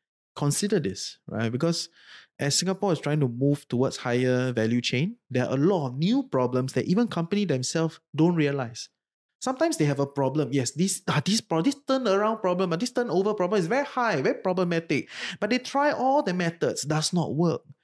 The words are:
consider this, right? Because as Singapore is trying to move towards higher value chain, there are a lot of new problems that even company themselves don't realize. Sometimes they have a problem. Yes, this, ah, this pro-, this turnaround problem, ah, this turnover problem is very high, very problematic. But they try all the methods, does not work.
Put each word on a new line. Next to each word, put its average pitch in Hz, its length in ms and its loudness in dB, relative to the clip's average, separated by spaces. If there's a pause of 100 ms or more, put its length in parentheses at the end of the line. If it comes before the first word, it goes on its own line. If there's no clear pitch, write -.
(340)
consider 175 460 0
this, - 380 -8 (100)
right? 113 240 -2
Because 165 360 -2 (500)
as 139 200 0
Singapore 185 340 -2
is 147 60 0
trying 151 220 -2
to 135 80 2
move 135 400 0
towards 127 300 0
higher 127 540 2
value 117 300 2
chain, 170 340 -2 (140)
there 123 160 0
are - 80 -2
a - 20 0
lot 156 300 2
of 127 120 -6
new 226 260 2
problems 127 500 0
that 131 120 0
even 214 220 2
company 202 380 -2
themselves 160 540 -2 (140)
don't 165 200 4
realize. 139 540 -2 (520)
Sometimes 311 360 0
they 156 100 2
have 139 140 2
a 139 60 2
problem. 139 460 -2
Yes, 131 200 0
this, 185 360 -2
ah, 143 160 2
this 220 160 0
pro-, 165 220 -2
this 277 140 0 (120)
turnaround 220 540 2
problem, 180 300 0
ah, 165 40 0
this 233 160 -4
turnover 208 420 0
problem 196 260 0
is 170 60 -2
very 254 200 0
high, 226 340 0
very 196 220 0
problematic. 175 680 0 (320)
But 208 100 -2
they 247 80 2
try 277 340 0
all 269 300 2
the 190 120 -2
methods, 170 480 -2
does 156 300 -2
not 160 220 0
work. 160 280 0 (220)